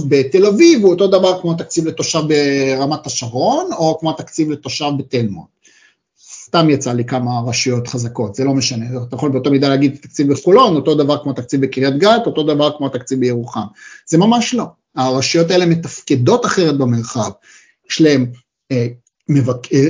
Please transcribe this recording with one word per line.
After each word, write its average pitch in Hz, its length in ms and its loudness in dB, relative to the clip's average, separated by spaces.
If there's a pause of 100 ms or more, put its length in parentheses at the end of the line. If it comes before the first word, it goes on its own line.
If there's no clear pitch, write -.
בתל 139 380 4
אביב 254 360 4
הוא 190 80 6
אותו 175 160 2
דבר 185 340 2
כמו 170 120 -2
התקציב 165 340 -4
לתושב 160 320 -4 (100)
ברמת 139 800 0
השרון, 180 640 -4
או 160 280 -2
כמו 180 100 -4
התקציב 160 400 -6
לתושב 147 480 -6
בתל 120 300 -4
מונד. 85 200 -12 (960)
סתם 165 260 2
יצא 131 220 0
לי 123 120 -2
כמה 123 260 -4 (160)
רשויות 120 420 -2
חזקות, 117 460 -6
זה 131 100 -2
לא 139 100 0
משנה, 123 300 -2 (240)
אתה 131 80 -10
יכול 147 140 -2
באותו 131 200 0
מידה 139 180 2
להגיד 139 340 2
תקציב 143 300 -2
בחולון, 190 440 4
אותו 151 180 0
דבר 147 280 0
כמו 139 100 -4
התקציב 135 280 -4
בקריית 135 380 0
גת, 208 280 4
אותו 156 160 -2
דבר 151 360 0
כמו 139 80 -4
התקציב 131 340 -6
בירוחם. 117 460 -4 (400)
זה 160 120 2
ממש 226 360 2
לא. 214 100 -2 (340)
הרשויות 135 520 0
האלה 180 160 4
מתפקדות 165 800 0
אחרת 160 320 0
במרחב. 117 520 -2 (600)
יש - 100 -4
להם, 143 260 4 (460)
אה, 120 140 0 (420)
מבק-, 131 440 0
אה, 139 180 4